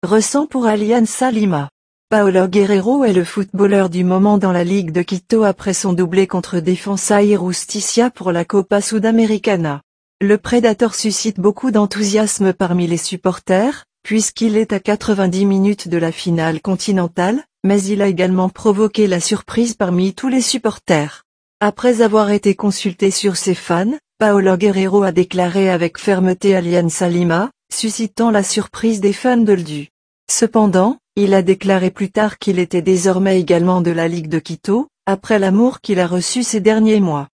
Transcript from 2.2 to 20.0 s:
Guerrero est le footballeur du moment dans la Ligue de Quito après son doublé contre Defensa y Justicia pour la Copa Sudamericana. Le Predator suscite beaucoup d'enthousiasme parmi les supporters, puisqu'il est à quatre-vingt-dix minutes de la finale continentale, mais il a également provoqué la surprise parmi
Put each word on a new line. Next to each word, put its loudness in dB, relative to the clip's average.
Guerrero 2
est 2
le 2
footballeur 0
du -2
moment 4
dans 0
la 0
Ligue -2
de 0
Quito -2
après 0
son -2
doublé 0
contre -4
Defensa 0
y 4
Justicia -2
pour -6
la -2
Copa 0
Sudamericana. 0
Le 2
Predator 0
suscite -4
beaucoup 0
d'enthousiasme 0
parmi -2
les -2
supporters, -2
puisqu'il -2
est 0
à -2
quatre-vingt-dix 0
minutes 0
de -2
la 0
finale -2
continentale, -2
mais 2
il -2
a 2
également 0
provoqué 0
la 0
surprise -2
parmi 0